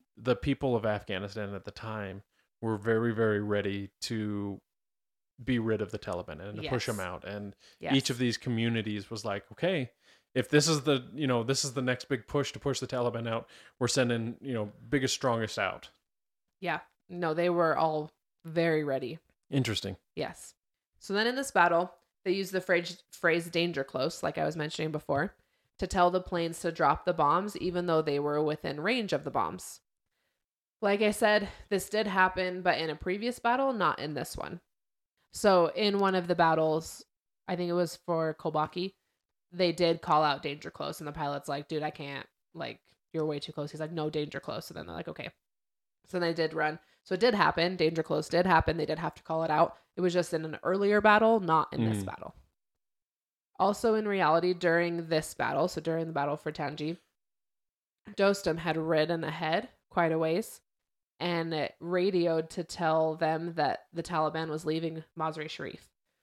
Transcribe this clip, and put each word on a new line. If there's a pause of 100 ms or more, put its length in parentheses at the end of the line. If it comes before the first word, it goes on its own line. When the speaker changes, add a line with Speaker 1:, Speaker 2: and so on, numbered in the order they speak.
(160)
Speaker 1:
the
people
of
Afghanistan
at
the
time (380)
were
very,
very
ready (120)
to (840)
be
rid
of
the
Taliban
and
to
push
Speaker 2:
Yes.
Speaker 1:
'em
out.
And (240)
Speaker 2:
Yes.
Speaker 1:
each
of
these
communities
was
like,
"Okay, (440)
if
this
is
the,
you
know,
this
is
the
next
big
push
to
push
the
Taliban
out, (300)
we're
sending,
you
know, (160)
biggest,
strongest
out." (720)
Speaker 2:
Yeah. (280)
No,
they
were
all (320)
very
ready. (320)
Speaker 1:
Interesting. (180)
Speaker 2:
Yes. (460)
So
then
in
this
battle, (300)
they
use
the
phrase,
phrase
"danger
close,"
like
I
was
mentioning
before, (440)
to
tell
the
planes
to
drop
the
bombs,
even
though
they
were
within
range
of
the
bombs. (1000)
Like
I
said, (200)
this
did
happen,
but
in
a
previous
battle,
not
in
this
one. (720)
So
in
one
of
the
battles, (440)
I
think
it
was
for
Kobaki, (580)
they
did
call
out
"danger
close,"
and
the
pilot's
like,
"Dude,
I
can't, (280)
like, (320)
you're
way
too
close."
He's
like,
"No,
danger
close."
So
then
they're
like,
"Okay." (760)
So
they
did
run. (240)
So
it
did
happen.
Danger
close
did
happen.
They
did
have
to
call
it
out. (200)
It
was
just
in
an
earlier
battle,
not
in
this
Speaker 1:
Mm.
Speaker 2:
battle. (1200)
Also,
in
reality,
during
this
battle,
so
during
the
battle
for
Tangi, (1200)
Dostum
had
ridden
ahead (220)
quite
a
ways (600)
and
it
radioed
to
tell
them
that
the
Taliban
was
leaving (120)
Mazar-i
Sharif. (340)